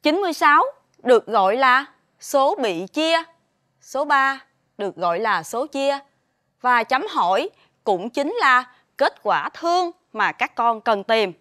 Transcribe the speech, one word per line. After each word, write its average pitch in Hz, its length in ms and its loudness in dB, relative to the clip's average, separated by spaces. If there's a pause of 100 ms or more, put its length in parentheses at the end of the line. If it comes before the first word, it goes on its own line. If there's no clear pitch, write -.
Chín 302 140 2
mươi 381 160 -2
sáu 339 320 2 (380)
được 233 240 4
gọi 208 300 2
là 262 300 2 (340)
số 285 340 0
bị 196 320 -4
chia. 320 360 0 (580)
Số 269 240 -6
ba 269 360 0 (380)
được 202 180 -6
gọi 170 220 -2
là 202 240 -2
số 240 240 -6
chia. 277 320 -2 (640)
Và 247 240 2
chấm 269 260 -2
hỏi 240 400 0 (340)
cũng 202 260 -2
chính 294 240 -4
là 262 300 2 (320)
kết - 260 -2
quả 165 320 -2
thương 349 360 -2 (220)
mà 196 200 0
các - 220 -4
con 233 260 0
cần 202 240 0
tìm. 220 360 0